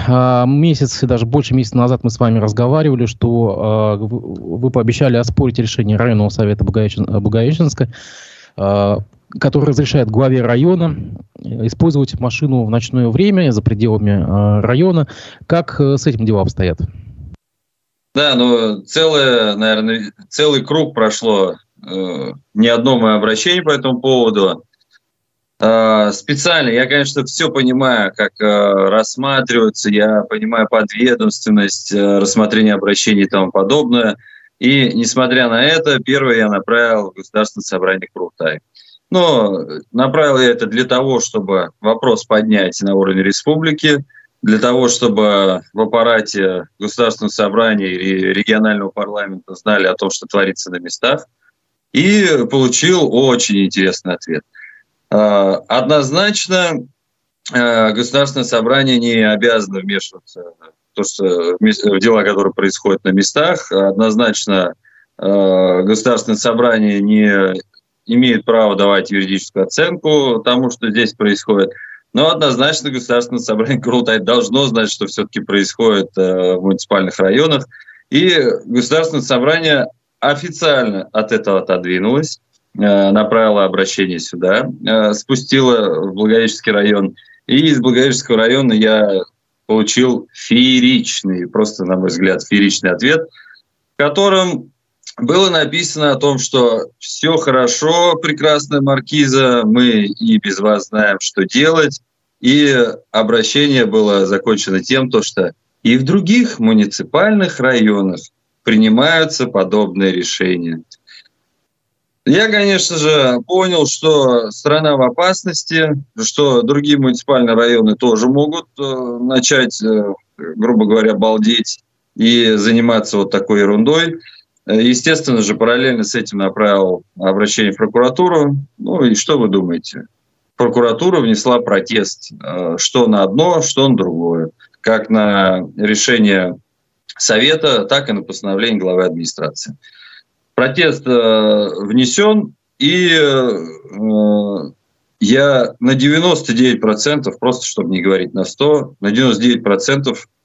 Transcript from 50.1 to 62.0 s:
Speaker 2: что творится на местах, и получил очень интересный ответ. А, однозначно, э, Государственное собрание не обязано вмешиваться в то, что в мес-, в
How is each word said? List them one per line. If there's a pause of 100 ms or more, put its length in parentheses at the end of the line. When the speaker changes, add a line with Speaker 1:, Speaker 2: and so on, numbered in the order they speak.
Speaker 2:
что
творится
на
местах, (680)
и (240)
получил
очень
интересный
ответ. (680)
А, (120)
однозначно, (680)
э,
Государственное
собрание
не
обязано
вмешиваться
в
то,
что
в
мес-,
в